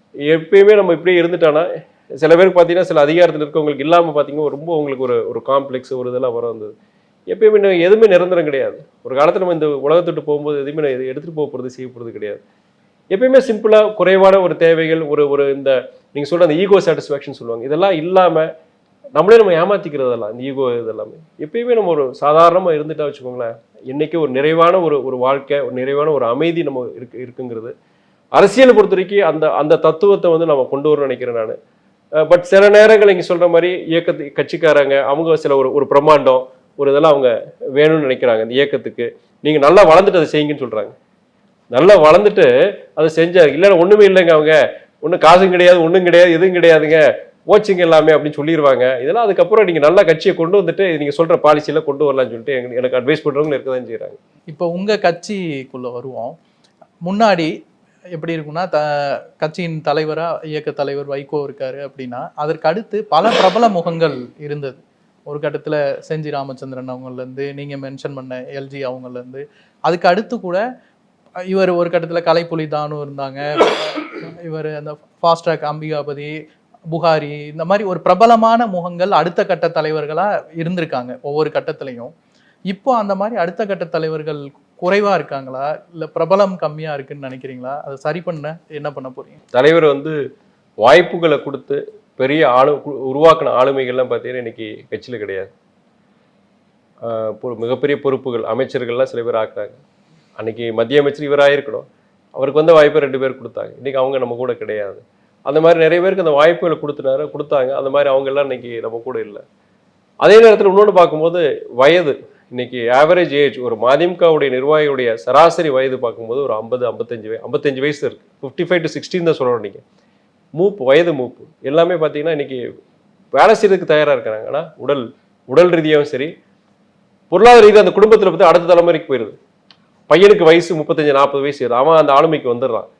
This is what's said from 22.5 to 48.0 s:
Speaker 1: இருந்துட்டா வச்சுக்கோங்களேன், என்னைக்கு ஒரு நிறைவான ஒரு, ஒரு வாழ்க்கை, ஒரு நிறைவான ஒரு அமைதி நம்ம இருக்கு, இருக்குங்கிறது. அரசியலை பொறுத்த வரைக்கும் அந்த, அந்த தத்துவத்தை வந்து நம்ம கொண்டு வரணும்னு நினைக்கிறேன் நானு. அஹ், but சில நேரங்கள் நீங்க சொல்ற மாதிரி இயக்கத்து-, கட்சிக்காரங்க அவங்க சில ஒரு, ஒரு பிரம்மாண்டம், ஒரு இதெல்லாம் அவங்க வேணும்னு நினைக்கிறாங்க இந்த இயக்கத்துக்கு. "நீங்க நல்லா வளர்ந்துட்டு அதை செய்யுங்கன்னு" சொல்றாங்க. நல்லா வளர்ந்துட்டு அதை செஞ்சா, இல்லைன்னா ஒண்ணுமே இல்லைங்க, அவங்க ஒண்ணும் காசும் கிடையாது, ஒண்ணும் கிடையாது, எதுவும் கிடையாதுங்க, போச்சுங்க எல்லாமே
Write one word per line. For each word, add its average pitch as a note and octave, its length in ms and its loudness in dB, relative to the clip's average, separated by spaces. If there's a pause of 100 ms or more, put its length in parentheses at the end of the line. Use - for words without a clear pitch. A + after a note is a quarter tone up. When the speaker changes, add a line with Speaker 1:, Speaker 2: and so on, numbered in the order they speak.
Speaker 1:
இருந்துட்டா D3+ 420 -6
வச்சுக்கோங்களேன், B2 420 -10 (320)
என்னைக்கு D3+ 320 -6
ஒரு C#3 120 -2
நிறைவான E3 500 2
ஒரு, D3 240 -2
ஒரு B2+ 120 -6
வாழ்க்கை, C#3 420 -2
ஒரு B2+ 120 -6
நிறைவான C#3 400 -4
ஒரு B2+ 140 0
அமைதி D#3+ 380 -2
நம்ம C3 320 -8
இருக்கு, A#2+ 220 -20
இருக்குங்கிறது. B2 560 -14 (560)
அரசியலை G3+ 440 6
பொறுத்த G3 220 4
வரைக்கும் F#3 320 0
அந்த, D#3 240 0
அந்த D3+ 240 2
தத்துவத்தை F#3 560 2
வந்து D#3+ 140 0
நம்ம C#3 240 0
கொண்டு C#3+ 200 -4
வரணும்னு D3 100 2
நினைக்கிறேன் B2 360 -6
நானு. A2+ 240 -6 (520)
அஹ், D#3 180 0
but F3 100 6
சில G3 300 4
நேரங்கள் G#3 460 6
நீங்க F3+ 180 -6
சொல்ற F3 160 2
மாதிரி E3+ 400 0
இயக்கத்து-, D#3 460 -4
கட்சிக்காரங்க C#3+ 680 0
அவங்க D#3+ 320 0
சில D3 200 -2
ஒரு, C3 180 0
ஒரு C#3 160 0
பிரம்மாண்டம், C#3 580 4 (280)
ஒரு C#3 140 0
இதெல்லாம் D3 220 4
அவங்க B2+ 420 0 (200)
வேணும்னு D3+ 320 2
நினைக்கிறாங்க B2 360 0
இந்த A#2 120 -6
இயக்கத்துக்கு. B2+ 640 -4 (220)
"நீங்க D3+ 200 0
நல்லா E3+ 240 6
வளர்ந்துட்டு F3+ 380 4
அதை D3 100 0
செய்யுங்கன்னு" D3 320 -2
சொல்றாங்க. G#2+ 280 -8 (760)
நல்லா E3 300 4
வளர்ந்துட்டு F3 800 4 (180)
அதை D#3 220 0
செஞ்சா, F3 320 4
இல்லைன்னா E3+ 320 4
ஒண்ணுமே G3+ 280 6
இல்லைங்க, F#3 240 4
அவங்க D3+ 500 2 (180)
ஒண்ணும் D#3+ 200 -4
காசும் F3+ 300 6
கிடையாது, F3+ 340 6
ஒண்ணும் F3+ 200 2
கிடையாது, F3 280 6
எதுவும் F3+ 240 2
கிடையாதுங்க, D#3 580 4 (340)
போச்சுங்க G3 300 4
எல்லாமே D#3+ 360 4